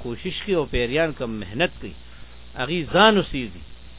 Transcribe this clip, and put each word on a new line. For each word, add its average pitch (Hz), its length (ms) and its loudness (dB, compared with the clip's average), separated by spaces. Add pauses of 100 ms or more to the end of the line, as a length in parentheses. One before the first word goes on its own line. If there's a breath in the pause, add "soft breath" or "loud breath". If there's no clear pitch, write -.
کوشش 123 380 -6
کوي 202 120 -2
او 160 100 4 (100)
پیریان 131 440 2
کم 120 120 -4 (120)
محنت 113 380 0
کوي، 98 140 -10 (680 loud breath)
هغې 143 180 -2 (160)
ځان 208 260 10
اوسېږي، 113 420 -4 (360)